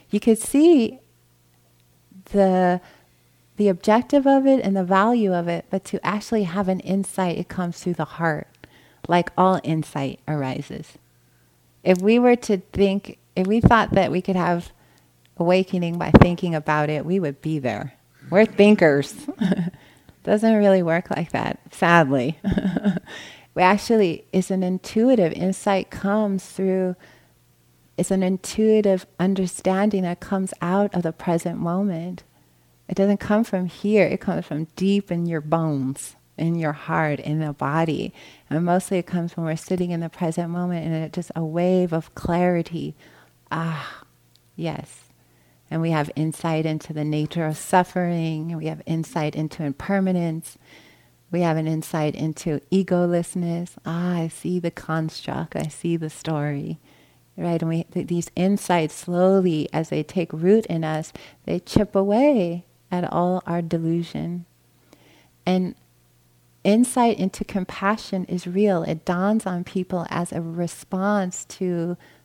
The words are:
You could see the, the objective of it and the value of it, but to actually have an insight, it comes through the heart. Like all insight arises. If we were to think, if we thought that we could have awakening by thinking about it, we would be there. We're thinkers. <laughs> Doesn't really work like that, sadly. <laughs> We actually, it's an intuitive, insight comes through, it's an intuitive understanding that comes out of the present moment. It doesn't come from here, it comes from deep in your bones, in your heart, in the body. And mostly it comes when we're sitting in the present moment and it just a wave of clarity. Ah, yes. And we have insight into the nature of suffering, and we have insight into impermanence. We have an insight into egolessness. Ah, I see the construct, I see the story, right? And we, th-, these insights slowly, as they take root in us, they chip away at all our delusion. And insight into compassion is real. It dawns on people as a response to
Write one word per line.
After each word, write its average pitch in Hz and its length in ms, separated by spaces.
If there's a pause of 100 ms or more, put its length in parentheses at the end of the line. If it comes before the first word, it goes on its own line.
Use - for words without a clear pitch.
(100)
You 208 100
could 220 180
see 277 640 (1300)
the, 185 500 (720)
the 208 120
objective 240 580
of 269 200
it 269 160
and 196 140
the 190 80
value 196 480
of 175 160
it, 170 220
but 196 160
to - 200
actually 208 380
have 185 240
an 190 120
insight, 190 580
it 185 100
comes 175 300
through 175 160
the - 100
heart. 160 440 (600)
Like 170 280
all 185 280
insight 147 640
arises. 147 680 (840)
If 180 200
we 220 160
were 247 180
to 214 220 (140)
think, 196 460 (160)
if 185 120
we 220 140
thought - 320
that 190 200
we 180 80
could 190 160
have 170 340 (680)
awakening 175 600
by 165 120
thinking 175 440
about 151 360
it, 151 160
we 180 120
would 143 220
be 156 180
there. 127 360 (360)
We're 208 160
thinkers. 180 680 (580)
<laughs> - 520
Doesn't 214 320
really 196 260
work 170 280
like - 220
that, - 260 (140)
sadly. 151 720
<laughs> - 40 (1080)
We - 80
actually, 202 720
it's 190 180
an 185 120
intuitive, 185 720
insight 190 560
comes 202 560
through, 185 500 (1000)
it's 175 120
an 190 120
intuitive 202 840 (160)
understanding 190 840
that 175 160
comes 190 420
out 196 320
of 180 80
the 165 100
present 170 460
moment. 175 640 (640)
It - 60
doesn't 196 260
come 214 240
from 185 220
here, 202 400
it - 140
comes 170 260
from 156 300
deep 196 360
in 170 140
your 165 160
bones, 151 720 (220)
in 165 160
your 160 180
heart, 156 480
in 151 200
the 151 120
body. 151 640 (340)
And 160 160
mostly 180 340
it 170 80
comes 170 300
when 170 80
we're 160 120
sitting 180 340
in 170 100
the 165 80
present 165 420
moment 175 360
and 165 80
it 160 180
just - 240
a 165 80
wave 175 480
of 160 220
clarity. 170 800 (560)
Ah, 165 540 (520)
yes. 151 540 (600)
And 160 120
we 165 80
have 151 260
insight 160 500
into 156 260
the 151 120
nature 151 420
of 156 100
suffering, 170 920
and 165 80
we 156 80
have 156 180
insight 160 500
into 156 280
impermanence. 170 960 (720)
We 170 100
have 165 160
an 160 100
insight 156 480
into 156 460 (100)
egolessness. 175 1000 (160)
Ah, 175 300
I 165 120
see 180 300
the 170 120
construct, 160 840
I 156 120
see 170 280
the 160 140
story, 147 680 (600)
right? 170 240
And 165 80
we, 165 140
th-, - 220
these 175 300
insights 180 580
slowly, 180 800
as 160 160
they 151 140
take 165 320
root 190 320
in 165 180
us, 156 260 (360)
they 170 120
chip - 380
away 202 720 (240)
at 180 200
all 180 360
our 170 160
delusion. 165 800 (1000)
And 185 280 (920)
insight 233 540
into 190 280
compassion 196 800
is 175 200
real. 185 360
It 160 240
dawns 196 400
on 175 180
people 180 460
as 175 220
a 170 100
response 180 1040
to 175 500 (280)